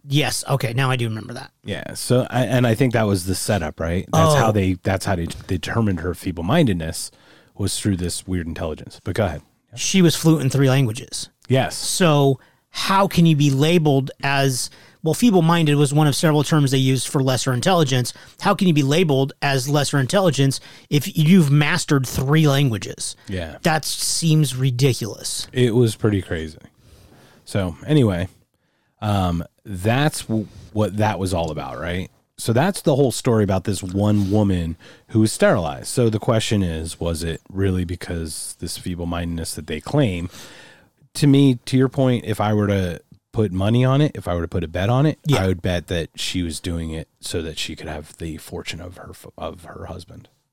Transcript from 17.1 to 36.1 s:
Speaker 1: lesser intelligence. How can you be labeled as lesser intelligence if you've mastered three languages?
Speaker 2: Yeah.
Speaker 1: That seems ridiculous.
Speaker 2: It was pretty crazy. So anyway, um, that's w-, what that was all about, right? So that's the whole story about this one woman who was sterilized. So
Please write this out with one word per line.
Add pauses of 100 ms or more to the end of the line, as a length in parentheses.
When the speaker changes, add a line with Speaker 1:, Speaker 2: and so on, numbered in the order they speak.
Speaker 1:
lesser
intelligence. (300)
How
can
you
be
labeled
as
lesser
intelligence (300)
if
you've
mastered
three
languages? (100)
Speaker 2:
Yeah.
Speaker 1:
That
seems
ridiculous.
Speaker 2:
It
was
pretty
crazy. (880)
So (120)
anyway, (720)
um, (200)
that's
w-, (280)
what
that
was
all
about,
right? (280)
So
that's
the
whole
story
about
this
one
woman (320)
who
was
sterilized.
So